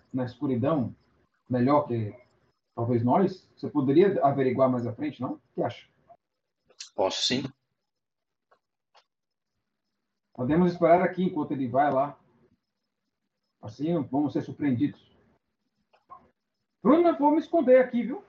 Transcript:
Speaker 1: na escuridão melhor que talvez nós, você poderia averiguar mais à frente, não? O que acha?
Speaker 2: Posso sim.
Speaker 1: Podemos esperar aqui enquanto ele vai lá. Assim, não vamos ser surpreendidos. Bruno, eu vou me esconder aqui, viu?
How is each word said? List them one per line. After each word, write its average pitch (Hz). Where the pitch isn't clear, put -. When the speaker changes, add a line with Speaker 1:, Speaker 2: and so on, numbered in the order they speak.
Speaker 1:
na 131
escuridão 127
melhor 131
que 110
talvez 117
nós, 190
você 120
poderia 143
averiguar 131
mais 123
à -
frente, -
não? 302
O -
que 180
acha? -
Speaker 2:
Posso 95
sim. 127
Speaker 1:
Podemos 160
esperar 185
aqui 180
enquanto 151
ele 135
vai 127
lá. 143
Assim, 143
não 160
vamos 139
ser 147
surpreendidos. 139
Bruno, 330
eu 320
vou 285
me 311
esconder 262
aqui, 247
viu? 269